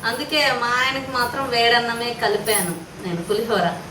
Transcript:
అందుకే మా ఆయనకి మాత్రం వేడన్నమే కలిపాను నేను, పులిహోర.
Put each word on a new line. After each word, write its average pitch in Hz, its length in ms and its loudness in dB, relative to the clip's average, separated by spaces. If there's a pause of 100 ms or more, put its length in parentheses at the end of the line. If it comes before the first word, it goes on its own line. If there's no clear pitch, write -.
అందుకే 277 560 0
మా 240 60 0
ఆయనకి 262 440 0
మాత్రం 269 380 -2
వేడన్నమే 233 600 2
కలిపాను 208 640 0 (320)
నేను, 170 160 -2
పులిహోర. 202 460 2 (220)